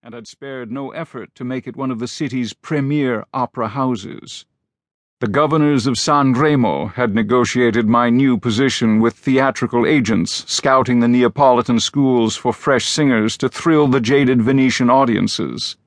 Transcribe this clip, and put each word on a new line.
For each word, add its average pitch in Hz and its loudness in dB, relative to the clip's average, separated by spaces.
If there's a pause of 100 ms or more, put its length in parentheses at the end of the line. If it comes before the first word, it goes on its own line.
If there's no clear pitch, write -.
and 117 -18
had 117 -16
spared 131 -14
no 135 -10
effort 135 -12
to 123 -12
make 127 -8
it 123 -14
one 131 -4
of 117 -6
the 117 -6
city's 127 -6
premier 139 -2 (100)
opera 120 -4
houses. 123 -6 (760)
The 113 -2
governors 147 2
of 123 -2
San 143 2
Remo 117 0
had 113 -2
negotiated 117 2
my 120 2
new 127 2
position 113 0
with 113 2
theatrical 131 0
agents 110 0
scouting 131 2
the 120 4
Neapolitan 123 2
schools 123 0
for - -4
fresh 131 0
singers 117 0
to 135 -2
thrill 151 2
the 131 2
jaded 127 2
Venetian 131 2
audiences. 101 0